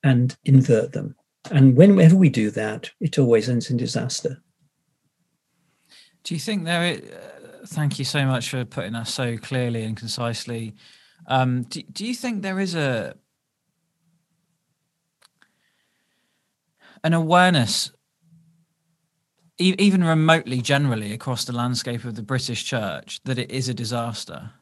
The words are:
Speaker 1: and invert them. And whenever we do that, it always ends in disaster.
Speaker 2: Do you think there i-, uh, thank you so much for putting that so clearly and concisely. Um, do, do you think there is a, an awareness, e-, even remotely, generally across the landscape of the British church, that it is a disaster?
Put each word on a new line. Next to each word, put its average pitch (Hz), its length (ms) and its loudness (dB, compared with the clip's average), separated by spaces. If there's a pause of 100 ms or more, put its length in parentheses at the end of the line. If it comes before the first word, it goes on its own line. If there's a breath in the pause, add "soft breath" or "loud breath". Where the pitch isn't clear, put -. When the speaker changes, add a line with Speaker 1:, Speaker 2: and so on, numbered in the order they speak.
Speaker 1:
and 127 380 2
invert 131 480 4
them. - 240 -10 (340)
And 135 260 6
whenever 180 380 8
we 185 140 6
do 110 240 0
that, 107 380 -6 (100)
it 156 180 -4
always 120 300 4
ends 120 220 -2
in 123 60 -2
disaster. 120 640 -6 (1800 soft breath)
Speaker 2:
Do - 120 -8
you 156 60 -6
think 202 240 -4
there 170 160 -2
i-, 170 140 -2
uh, - 720 -20
thank 151 320 -4
you 139 60 -4
so 139 200 -2
much 127 240 -2
for 127 160 -6
putting 107 280 -10
that 113 160 -8
so 120 280 -6
clearly 120 460 -6
and 110 140 -6
concisely. 117 760 -8 (520 soft breath)
Um, 127 380 0
do, - 180 -14
do - 240 -12
you 247 80 -6
think 233 280 -8
there 190 180 -6
is 175 160 -4
a, 123 400 -4 (3750 soft breath)
an 160 100 0
awareness, 165 800 2 (1700)
e-, 185 200 2
even 190 260 4
remotely, 156 580 2
generally 120 500 -2
across 120 320 -6
the 123 80 -10
landscape 120 520 -6
of 117 100 -8
the 110 80 -12
British 123 420 -6
church, 104 600 -8
that 131 140 -4
it - 120 -8
is 120 180 -6
a 123 60 -4
disaster? 110 880 -8